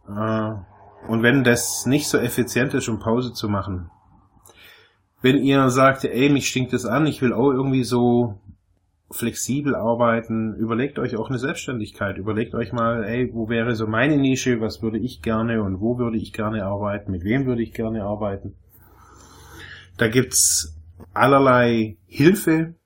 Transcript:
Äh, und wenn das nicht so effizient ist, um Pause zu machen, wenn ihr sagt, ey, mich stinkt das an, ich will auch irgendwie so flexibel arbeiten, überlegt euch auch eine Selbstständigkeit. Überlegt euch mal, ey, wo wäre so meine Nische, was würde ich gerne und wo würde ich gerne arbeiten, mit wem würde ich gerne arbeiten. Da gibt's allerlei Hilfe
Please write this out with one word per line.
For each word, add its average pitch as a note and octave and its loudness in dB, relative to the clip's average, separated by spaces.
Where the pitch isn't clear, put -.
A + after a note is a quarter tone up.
Äh, A2 -4
und A2+ 0
wenn B2+ 6
das - 2
nicht C#3+ 2
so - 0
effizient B2 0
ist, C3 -2
um A2 -4
Pause A#2 -2
zu G#2+ -6
machen, F#2+ -6
wenn C3 6
ihr C#3 4
sagt, C3 4
ey, C#3+ 2
mich C#3+ 2
stinkt B2+ -2
das B2 -2
an, B2+ 2
ich C#3 -2
will A#2+ 2
auch C3 4
irgendwie C3 0
so A#2+ 2
flexibel B2 -4
arbeiten, A2+ 0
überlegt A#2 -2
euch B2+ -4
auch A2 -4
eine B2+ -4
Selbstständigkeit. A2 -6
Überlegt G#2+ -4
euch A#2 -4
mal, A#2 -2
ey, A#2+ -2
wo A2+ -6
wäre A#2 0
so G#2+ -4
meine B2+ 2
Nische, C3 2
was G#2+ -4
würde A2 -2
ich B2+ -8
gerne A2+ -2
und F#2+ -4
wo A#2+ -2
würde A#2 -2
ich G2 -6
gerne G#2+ -4
arbeiten, G2+ -6
mit F2+ -6
wem C3 0
würde B2 -2
ich A2 -6
gerne A2 -4
arbeiten. G2+ -6
Da A#2 2
gibt's - 0
allerlei B2 4
Hilfe D#3+ 2